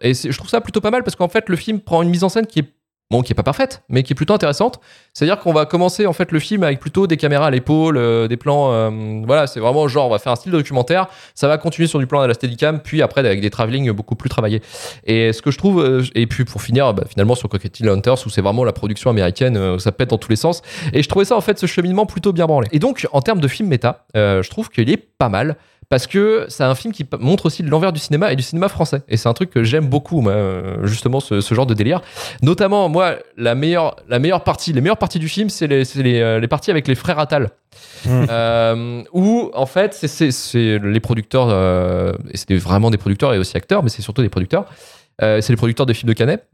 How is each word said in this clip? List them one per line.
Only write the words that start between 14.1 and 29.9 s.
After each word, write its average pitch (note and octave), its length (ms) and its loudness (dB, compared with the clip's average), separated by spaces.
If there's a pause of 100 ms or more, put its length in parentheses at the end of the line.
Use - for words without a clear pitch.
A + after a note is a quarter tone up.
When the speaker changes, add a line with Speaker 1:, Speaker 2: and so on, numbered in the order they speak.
Speaker 1:
plus - 120 -4
travaillés. G#2+ 320 0 (440)
Et A2+ 280 2
ce A2 80 -10
que C#3+ 120 0
je - 60 -8
trouve, F#3+ 220 2
euh, C3 220 2 (140)
et A#2 100 2
puis B2 180 -2
pour G#2 160 -8
finir, B2+ 320 2
bah, F#2 160 -2
finalement G#2 280 2
sur - 120 -4
Cockatiel G#2+ 400 -4
Hunters, G#2 380 0
où G#2+ 40 -8
c'est G2+ 120 0
vraiment G#2+ 220 0
la A2 80 0
production G#2+ 380 -4
américaine, G#2+ 460 2
euh, F#2+ 220 0
ça G2 140 -2
pète B2+ 180 -2
dans A2+ 80 2
tous - 120 -6
les A2 60 2
sens. E3+ 260 -2 (300)
Et E3 120 2
je - 40 -6
trouvais G3 160 2
ça, A#3 120 2
en G#3 40 2
fait, G#3 200 0
ce F#3 60 0
cheminement F#3 400 0
plutôt G3 260 -2
bien E3+ 140 2
branlé. C#3+ 260 2
Et D3+ 80 2
donc, A#3+ 320 -2
en C#3 100 2
termes G#3 180 0
de C#3+ 80 2
film G3+ 200 -4
méta, B2 360 -2 (120)
euh, G2+ 260 2
je - 80 -10
trouve A3 180 -8
qu'il A#2 220 0
est G3+ 60 2
pas - 320 -2
mal. A#2 280 -2 (360)
Parce B2+ 140 0
que G#3+ 420 0
c'est - 140 -8
un C3 140 2
film A3+ 180 -8
qui - 80 -8
p-, - 160 -10
montre E3 280 0
aussi E3 180 -4
l'envers D#3+ 280 2
du D3+ 60 -6
cinéma D3 340 0
et C3+ 40 -2
du C3 80 -2
cinéma F3 240 -2
français. D3 400 -2
Et - 80 0
c'est A#2 120 0
un A#2 40 4
truc F3+ 180 -4
que A#2 140 2
j'aime C#3+ 240 2
beaucoup, C#3+ 320 0